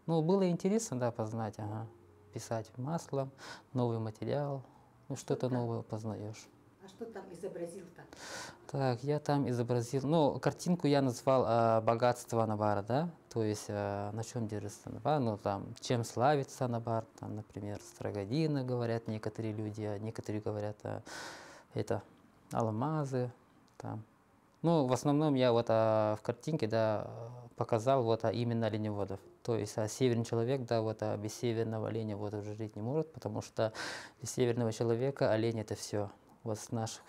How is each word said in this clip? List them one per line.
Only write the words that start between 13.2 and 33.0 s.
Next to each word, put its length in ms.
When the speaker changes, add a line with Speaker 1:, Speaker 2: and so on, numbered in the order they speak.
Speaker 1:
то 100
есть, 260
а, 440
на 100
чём 240
держится 440
Анабар, 300
ну, 180
там, 420
чем 240
славится 640
Анабар, 380
там, 160
например, 460
Строгадина, 840
говорят 460
некоторые 440
люди, 300
а 160
некоторые 420
говорят, 440
а, 180
это, 280
алмазы, 800
там. 260
Ну, 240
в 60
основном 420
я 180
вот, 160
а, 480
в 60
картинке, 460
да, 420
показал 480
вот, 200
а, 80
именно 340
оленеводов. 540
То 120
есть, 220
а, 80
северный 380
человек, 420
да, 160
вот, 200
а, 140
без 180
северного 540
оленя 280
вот 180
уже 200
жить 200
не 80
может, 300